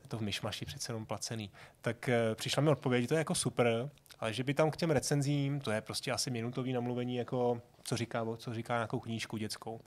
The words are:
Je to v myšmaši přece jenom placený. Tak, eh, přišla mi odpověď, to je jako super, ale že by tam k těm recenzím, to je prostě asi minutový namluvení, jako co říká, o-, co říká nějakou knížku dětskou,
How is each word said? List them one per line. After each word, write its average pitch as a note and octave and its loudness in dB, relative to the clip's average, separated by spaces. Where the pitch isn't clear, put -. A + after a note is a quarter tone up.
Je - -20
to A#2 -4
v - -6
myšmaši A2 -4
přece C#3 -8
jenom A2 -6
placený. G#2+ -6
Tak, - -2
eh, A#2 4
přišla - 0
mi D#3 8
odpověď, B2+ 4
to D3+ 2
je D#3+ 4
jako D#3+ 0
super, A#2+ 2
ale A2 0
že A#2+ -2
by C#3 0
tam D#3 4
k - -4
těm E3 2
recenzím, C#3+ 2
to A#2+ -4
je G#2+ 0
prostě A#2 -4
asi A#2 -2
minutový B2 -2
namluvení, B2 -2
jako B2 2
co - -2
říká, A#2 -2
o-, A2+ -4
co A#2 -8
říká A#2 -4
nějakou A#2 0
knížku A2+ -6
dětskou, A2 -8